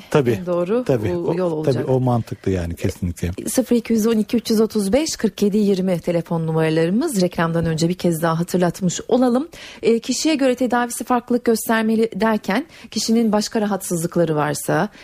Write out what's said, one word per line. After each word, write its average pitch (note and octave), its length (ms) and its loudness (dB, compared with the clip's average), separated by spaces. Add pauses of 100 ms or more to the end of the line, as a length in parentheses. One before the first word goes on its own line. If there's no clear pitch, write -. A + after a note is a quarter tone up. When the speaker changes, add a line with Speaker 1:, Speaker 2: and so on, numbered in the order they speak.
(100)
Speaker 1:
tabii. C3+ 200 4
Speaker 2:
en G2+ 160 -2
doğru F3+ 400 0
Speaker 1:
Tabii. C3 260 0
Speaker 2:
u-, F3 180 -4
Speaker 1:
O, E3 40 0
Speaker 2:
yol F3 180 -2
olacak. D#3 220 0
Speaker 1:
tabii, A#2+ 180 -2
o C3 80 2
mantıklı A#2+ 500 -2
yani, F2 260 -2
kesinlikle. F2 540 -4 (180)
Speaker 2:
Sıfır A#3+ 280 0
iki A3+ 160 -2
yüz A3 140 2
on A#3 60 2
iki G#3+ 240 0
üç A3+ 140 -2
yüz A3 100 0
otuz G#3 320 0
beş D#4 240 0
kırk - 260 -2
yedi G3+ 160 2
yirmi F#3 420 2
telefon E3 460 -2
numalarımız. E3 760 0
Reklamdan E3 460 0
önce D#3+ 220 0
bir F3+ 60 0
kez E3+ 280 -2
daha E3 160 2
hatırlatmış F3 680 0
olalım. B3+ 400 2 (340)
E, A3+ 160 4
kişiye C#4+ 360 -2
göre B3+ 200 2
tedavisi A#3+ 500 -2
farklılık B3 400 0
göstermeli A3+ 720 2
derken G#3+ 520 0 (240)
kişinin A3+ 420 2
başka G#3 280 0
rahatsızlıkları F3 760 0
varsa, D3+ 520 0 (160)